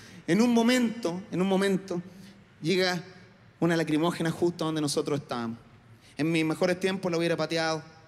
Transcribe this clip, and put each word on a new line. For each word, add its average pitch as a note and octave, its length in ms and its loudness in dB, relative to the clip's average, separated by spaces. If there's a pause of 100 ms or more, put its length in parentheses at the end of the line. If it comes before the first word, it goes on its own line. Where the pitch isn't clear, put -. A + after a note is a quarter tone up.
(260)
En F3+ 140 4
un A#3+ 120 4
momento, A3+ 800 2
en E3+ 120 -2
un G3 60 2
momento, F#3+ 520 0 (600)
llega F3+ 420 0 (580)
una E3 160 2
lacrimógena D#3+ 540 0
justo E3+ 340 0
donde D#3+ 160 -2
nosotros D3 400 -2
estábamos. A#2 380 -6 (580)
En D#3 140 0
mis D#3+ 140 2
mejores F3 340 0
tiempos F#3+ 320 -2
lo E3 80 0
hubiera E3+ 180 0
pateado, D#3+ 460 -2 (260)